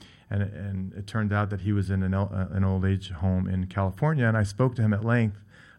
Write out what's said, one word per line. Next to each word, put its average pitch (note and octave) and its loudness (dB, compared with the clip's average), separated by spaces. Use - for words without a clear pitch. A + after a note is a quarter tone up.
And, G2+ -2
and F#2+ -8
it G2+ -12
turned G#2 -2
out G#2 2
that G2 -6
he G#2 0
was G2 0
in F#2+ 0
an F#2 0
el-, G2 0
uh, F#2+ -2
an F#2+ 2
old F#2+ 2
age F#2+ 0
home F#2 0
in F#2 0
California, A#2 0
and A2+ 4
I G#2 4
spoke A#2 0
to A#2+ 0
him G#2+ 4
at G#2 -2
length A2+ 2